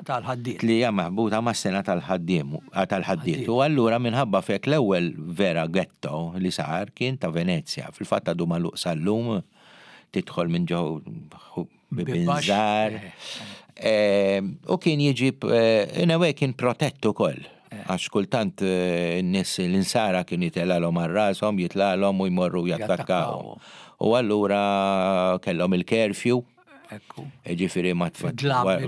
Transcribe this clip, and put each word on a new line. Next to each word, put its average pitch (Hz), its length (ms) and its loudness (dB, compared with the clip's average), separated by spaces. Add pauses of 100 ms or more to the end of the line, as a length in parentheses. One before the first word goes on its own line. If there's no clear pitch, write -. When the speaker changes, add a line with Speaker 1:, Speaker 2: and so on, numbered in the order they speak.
Speaker 1:
tal-ħaddiet. 123 580 -6
Speaker 2:
Li 113 140 4
hija 120 140 4
marbuta 101 520 0
mas-sena 101 400 0
tal-ħaddiem, 87 720 0 (180)
ah, 98 160 0
tal-ħaddiet. 92 540 -2
Speaker 1:
Ħaddiet. 110 100 -2
Speaker 2:
U 117 80 2
allura 123 400 4
minħabba 117 480 0
fek 104 240 -2
l-ewwel 98 380 4 (260)
vera 82 320 2
ghetto 82 720 -4
li 92 160 0
sar 85 400 -4
kien 131 240 -4
ta' 85 160 -4
Venezia. 85 560 -2
Fil-fatt - 400 -2
għadu 85 160 -2
magħluq 85 320 -2
sal-lum, 101 640 -2 (720)
tidħol 87 400 -2
minn 85 160 0
ġew 85 140 0 (1040)
bi 90 180 -4
Speaker 1:
Bi 85 160 0
baxx, 143 240 0
Speaker 2:
binżar. 107 480 2
Speaker 1:
eh. 101 160 -12 (800)
Speaker 2:
Ehm, 98 600 2 (180)
u 185 60 2
kien 156 220 2
jiġi, 135 340 2 (180)
eh, 113 520 4
in 170 80 4
a 165 60 4
way 170 160 4
kien 135 200 -2
protett 123 500 -2
ukoll. 90 400 0 (240)
Speaker 1:
Eh. 104 200 -14
Speaker 2:
Għax 90 220 -4
kultant, 101 520 -2
eh, 90 580 0
n-nies 92 400 -2
l-insara 92 640 2
kien 87 180 -4
jitelalhom 85 540 0
għal 82 160 0
rashom, 104 480 0
jitlalhom 98 640 2
u 95 80 0
jmorru 90 380 0
jattakkaw. 90 680 0
Speaker 1:
Jattakkaw. - 220 -12 (440)
Speaker 2:
U 110 160 4
allura 98 1300 2
kellhom 90 340 0
il-curfew. 113 640 0 (500)
Speaker 1:
Ekku. - 320 -16 (220)
Speaker 2:
Ġifieri 90 500 -2
ma 87 160 0
tf-, - 200 -6
Speaker 1:
Fid-dlam 127 360 0
Speaker 2:
wa-, 95 100 2 (100)